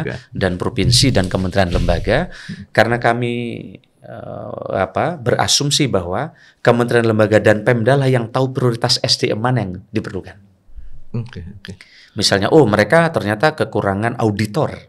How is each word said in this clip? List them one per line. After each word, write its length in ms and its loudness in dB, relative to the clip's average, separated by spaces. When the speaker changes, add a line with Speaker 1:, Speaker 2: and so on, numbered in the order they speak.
Speaker 1:
juga. 120 -8
Speaker 2:
dan 260 -2
provinsi 540 2
dan 180 2
kementerian 440 0
lembaga, 580 0
Speaker 1:
Hmm. 400 -14
Speaker 2:
karena 300 2
kami, 360 0
eh, 560 -14
apa, 400 -2
berasumsi 720 0
bahwa 480 -4
kementerian 480 2
lembaga 320 4
dan 240 4
Pemda 320 2
lah 160 2
yang 180 0
tahu 220 0
prioritas 500 0
S 160 0
D 140 0
M 100 -4
mana 220 0
yang 260 -8
diperlukan. 480 -8
Speaker 1:
Oke, 260 -8
oke. 180 -16
Speaker 2:
Misalnya, 380 0
oh, 140 8
mereka 440 4
ternyata 460 0
kekurangan 640 -2
auditor 560 -2